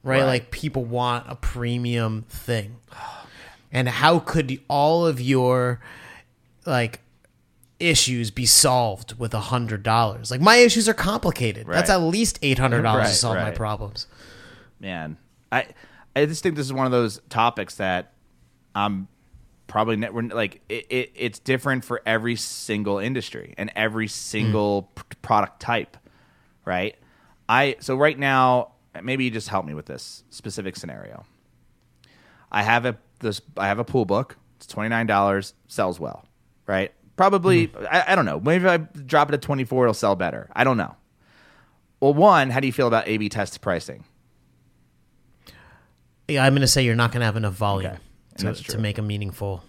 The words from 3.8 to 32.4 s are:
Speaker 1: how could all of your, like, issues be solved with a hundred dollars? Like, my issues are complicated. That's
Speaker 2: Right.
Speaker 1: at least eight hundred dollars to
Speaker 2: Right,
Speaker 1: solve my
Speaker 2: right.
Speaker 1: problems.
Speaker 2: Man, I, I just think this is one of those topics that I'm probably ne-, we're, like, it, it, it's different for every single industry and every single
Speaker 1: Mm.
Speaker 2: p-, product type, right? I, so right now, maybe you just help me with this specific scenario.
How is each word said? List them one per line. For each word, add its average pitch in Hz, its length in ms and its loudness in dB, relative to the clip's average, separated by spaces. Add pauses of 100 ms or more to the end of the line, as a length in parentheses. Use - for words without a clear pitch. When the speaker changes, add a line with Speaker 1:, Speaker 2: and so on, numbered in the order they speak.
Speaker 1:
how 147 320 4
could 135 480 -4
all 156 360 2
of 139 160 0
your, 123 600 2 (840)
like, 120 360 -2 (800)
issues 127 500 2
be 123 160 -4
solved 117 720 2
with 117 160 -6
a 107 60 -2
hundred 110 420 -4
dollars? 113 480 0
Like, 127 100 -4
my 214 180 8
issues 233 300 6
are 220 60 2
complicated. 131 720 -2
That's 170 240 0
Speaker 2:
Right. 190 60 6
Speaker 1:
at 175 60 2
least 185 380 0
eight 135 200 2
hundred 117 220 2
dollars 110 240 2
to - 20 2
Speaker 2:
Right, 101 80 2
Speaker 1:
solve 117 220 0
my 87 80 -2
Speaker 2:
right. 107 100 -6
Speaker 1:
problems. 107 500 -6 (720)
Speaker 2:
Man, 80 380 -10 (340)
I, 127 160 0 (480)
I 143 120 4
just 156 180 -8
think 170 100 0
this 143 120 -4
is 135 60 -6
one 131 140 0
of 127 60 0
those 117 280 0 (100)
topics 113 480 -2
that 92 340 -2 (640)
I'm 101 320 -2 (580)
probably 110 300 0
ne-, 107 140 -4
we're, 113 180 -6
like, 104 400 -4
it, 113 200 -10
it, 127 280 -2
it's 117 240 -6
different 131 440 -2
for 120 220 -6
every 113 300 0
single 104 640 -4
industry 113 580 -8
and 101 160 -8
every 110 320 -2
single 107 760 -2 (120)
Speaker 1:
Mm. - 160 -20
Speaker 2:
p-, - 100 -18
product - 380 0
type, - 380 -4 (680)
right? 92 300 -4 (540)
I, 131 320 2
so 131 160 -4
right 147 200 2
now, 131 580 2 (280)
maybe 131 220 -2
you 120 80 -2
just 110 160 -8
help 92 180 -2
me 76 80 -10
with 76 120 -12
this - 440 -16
specific 95 460 -12
scenario. 55 480 -16 (1300)